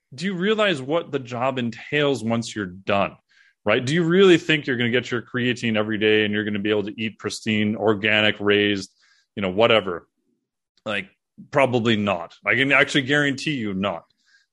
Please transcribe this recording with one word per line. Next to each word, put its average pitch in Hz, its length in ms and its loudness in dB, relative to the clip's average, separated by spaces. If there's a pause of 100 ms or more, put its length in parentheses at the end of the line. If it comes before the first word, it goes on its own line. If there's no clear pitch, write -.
(140)
"Do 139 120 -10
you 202 80 -4
realize 196 480 0
what 143 300 -4
the 139 80 -2
job 123 400 -4
entails 127 640 -2
once 113 320 -4
you're 104 100 -6
done?" 95 500 -2 (480)
Right? 117 220 2
Do 131 80 -2
you 175 100 2
really 175 340 6
think 156 280 0
you're 131 120 -2
gonna 120 140 0
get 123 200 0
your 120 100 -2
creatine 120 560 -2
every 107 200 0
day 107 280 4
and 104 80 -2
you're 104 120 -2
gonna 104 140 -4
be 104 100 -2
able 104 140 0
to 98 180 -10
eat 107 180 -8
pristine, 107 560 -2
organic, 107 640 2
raised, 101 520 2 (440)
you 107 60 -6
know, 95 80 -2
whatever? 98 580 2 (800)
Like, 101 240 -6 (420)
probably 123 460 2
not. 95 360 -4 (120)
I 104 100 2
can 135 160 0
actually 139 320 2
guarantee 143 520 -2
you 107 180 -4
not. 95 320 -4 (480)